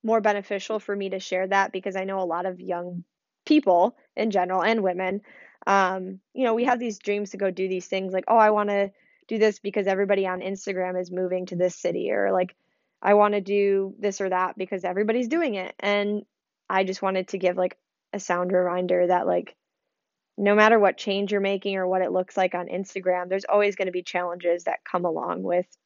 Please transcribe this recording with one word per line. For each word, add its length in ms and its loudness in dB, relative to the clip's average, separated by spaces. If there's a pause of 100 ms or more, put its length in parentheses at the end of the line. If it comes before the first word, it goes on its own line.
more 180 2
beneficial 580 -2
for 160 -6
me 160 -4
to 80 -4
share 300 -2
that 240 2
because 240 -6
I 80 -4
know 160 -4
a 40 -2
lot 220 -4
of 140 -8
young 440 -6 (400)
people 520 4 (200)
in 140 0
general 320 0
and 200 2
women, 380 -2 (460)
um, 540 0 (120)
you 120 -2
know, 100 2
we 100 0
have 140 2
these 200 -6
dreams 320 -4
to 60 -12
go 140 0
do 180 -4
these 180 -4
things 260 -4
like, 160 -2
"Oh, 80 6
I 140 8
wanna 420 0 (340)
do 120 -4
this 200 2
because 280 -4
everybody 400 0
on 140 -4
Instagram 600 -4
is 100 -8
moving 360 -2
to 100 -8
this 180 2
city," 380 -4
or 200 0
like, 240 0 (460)
"I 120 4
wanna 260 4
do 580 0
this 220 -4
or 80 -2
that 280 0
because 280 -6
everybody's 440 0
doing 280 0
it." 240 -8
And 440 0 (460)
I 140 2
just 180 -4
wanted 260 -2
to 100 -6
give, 180 0
like, 200 -2 (360)
a 60 -6
sound 340 -2
reminder 540 2
that, 200 2
like, 300 -2 (800)
no 180 2
matter 240 6
what 180 4
change 360 -4
you're 80 0
making 360 -2
or 100 -2
what 160 0
it 100 0
looks 240 -2
like 180 0
on 140 -6
Instagram, 600 -2
there's 160 -4
always 320 2
gonna 140 -2
be 120 -6
challenges 600 -2
that 200 -4
come 200 -4
along 380 -2
with 240 0 (200)